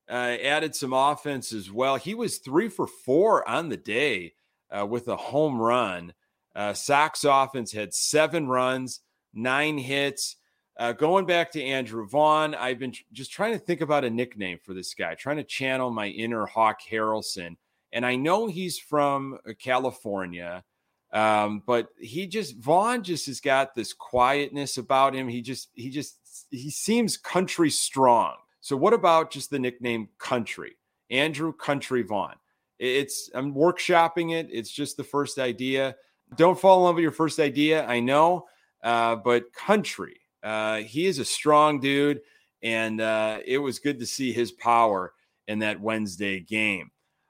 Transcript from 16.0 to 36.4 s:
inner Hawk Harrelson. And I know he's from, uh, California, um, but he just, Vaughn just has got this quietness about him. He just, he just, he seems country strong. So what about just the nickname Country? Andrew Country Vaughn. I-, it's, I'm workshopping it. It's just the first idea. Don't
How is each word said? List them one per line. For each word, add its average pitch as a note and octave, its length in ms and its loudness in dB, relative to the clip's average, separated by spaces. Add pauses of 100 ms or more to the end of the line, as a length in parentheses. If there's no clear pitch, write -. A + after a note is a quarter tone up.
inner A2 380 -6
Hawk A2 340 0 (100)
Harrelson. G#2+ 640 -4 (360)
And A#2+ 140 -2
I B2+ 100 0
know F3 300 0
he's F3+ 320 -8
from, C#3 680 -2
uh, A2 120 -12
California, F#2+ 1080 -4 (480)
um, G#2 540 2
but A#2+ 220 0 (100)
he D3 280 -8
just, E3+ 300 -8
Vaughn F#3+ 460 2
just F3 240 -6
has C3 140 -10
got C3+ 340 2
this A2 180 -6
quietness C#3 840 0
about C3 360 2
him. C3 140 -4
He A#2+ 140 -6
just, B2 320 -12
he B2+ 160 -12
just, - 600 -12
he C3+ 200 -10
seems A3 480 0
country E3+ 520 0
strong. A#2 680 2 (240)
So - 160 -4
what F3 160 2
about E3 380 4
just C#3 200 -12
the C#3+ 80 -2
nickname A#2+ 500 -4 (100)
Country? - 580 -6 (340)
Andrew D3 420 -2
Country C3 500 -2
Vaughn. F#2+ 320 -6 (460)
I-, - 40 -4
it's, C3+ 480 -4
I'm C#3 220 -6
workshopping E3 800 2
it. E3 180 -4
It's A2+ 180 -8
just - 260 -8
the C3+ 80 -10
first C#3 340 -4
idea. C3 580 -2 (400)
Don't F3 220 6